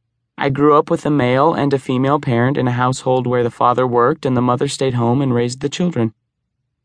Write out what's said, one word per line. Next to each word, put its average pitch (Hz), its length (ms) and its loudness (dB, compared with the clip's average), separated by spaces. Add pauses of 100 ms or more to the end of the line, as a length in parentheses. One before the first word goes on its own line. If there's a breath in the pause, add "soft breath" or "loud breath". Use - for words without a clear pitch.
(380)
I 139 120 -2
grew 143 280 4
up 156 140 0
with 165 160 -2
a - 20 0
male 139 460 2
and 139 180 -2
a 135 60 0
female 135 400 -2
parent 131 360 0
in 131 120 -2
a 123 160 -2
household 127 420 0
where 123 160 0
the 117 80 0
father 123 380 0
worked 120 400 0
and 127 100 0
the 123 60 2
mother 123 240 0
stayed 135 260 -4
home 120 300 0
and 127 100 0
raised 120 280 -2
the 143 80 -4
children. 123 440 -2 (720)